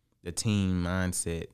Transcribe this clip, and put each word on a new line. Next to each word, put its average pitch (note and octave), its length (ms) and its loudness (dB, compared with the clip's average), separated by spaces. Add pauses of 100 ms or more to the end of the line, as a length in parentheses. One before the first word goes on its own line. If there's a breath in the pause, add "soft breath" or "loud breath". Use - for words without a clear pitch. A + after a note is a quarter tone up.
(240)
the F2+ 80 -8
team F#2 540 2
mindset. F2 680 -2